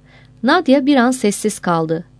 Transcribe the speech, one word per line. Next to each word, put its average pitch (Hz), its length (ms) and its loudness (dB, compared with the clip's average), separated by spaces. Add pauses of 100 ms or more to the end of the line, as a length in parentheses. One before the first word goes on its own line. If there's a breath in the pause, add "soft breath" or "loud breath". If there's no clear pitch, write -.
(440 soft breath)
Nadia 277 420 2
bir 285 100 4
an 247 160 2
sessiz 214 480 -4
kaldı. 165 460 -2 (140)